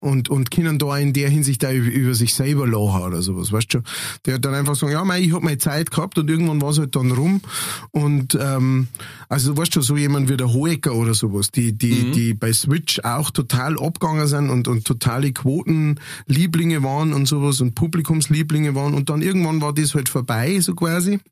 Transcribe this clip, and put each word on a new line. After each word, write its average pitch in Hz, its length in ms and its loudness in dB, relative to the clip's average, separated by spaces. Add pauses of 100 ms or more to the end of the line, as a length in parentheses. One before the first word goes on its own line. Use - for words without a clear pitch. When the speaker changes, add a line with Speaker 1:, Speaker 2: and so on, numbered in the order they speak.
Speaker 1:
Und, 135 260 0
und 135 240 0
können 165 260 2
da 139 200 -2
in 143 160 0
der 139 160 2
Hinsicht 143 360 2
auch 135 60 0
über, 123 180 0
über 127 240 0
sich 117 200 0
selber 139 340 0
lachen 104 360 2
oder 90 180 -2
sowas, 90 320 -4
weißt 110 200 0
du 131 40 2
schon. 120 60 -2 (420)
Der 131 80 0
hat 127 100 -2
dann 139 100 -2
einfach 143 220 0
sagen, 143 160 0
„Ja, 160 140 0
mei, 180 160 0
ich 175 100 4
hab 175 120 0
meine 147 160 0
Zeit 156 320 -2
gehabt“, 196 260 -2
und 151 120 2
irgendwann 160 320 2
war's 147 160 0
halt 143 200 0
dann 127 140 2
rum. 165 280 2 (520)
Und, 143 460 2
ähm, 131 520 0 (400)
also, 143 260 0
weißt 165 220 0
du, 156 40 4
so 135 140 2
jemand 143 320 2
wie 139 80 2
der 127 160 0
Hoeker 147 420 0
oder 113 200 2
sowas, 101 380 0
die, 117 200 2
die, 117 320 2
Speaker 2:
Mhm. 123 80 0
Speaker 1:
die 117 220 2
bei 113 180 -2
Switch 151 540 0
auch 127 260 -2
total 135 480 -2
abgegangen 156 480 0
sind 143 220 0
und, 123 180 0
und 117 160 0
totale 127 480 0
Quotenlieblinge 156 1500 0
waren 147 300 0
und 139 140 2
sowas 143 340 0
und 123 140 0
Publikumslieblinge 156 1000 0
waren. 143 180 0
Und 143 160 0
dann 151 120 0
irgendwann 170 400 0
war 147 120 0
das 151 220 0
halt 135 140 -2
vorbei, 127 500 0
so 175 160 0
quasi. 175 460 0 (100)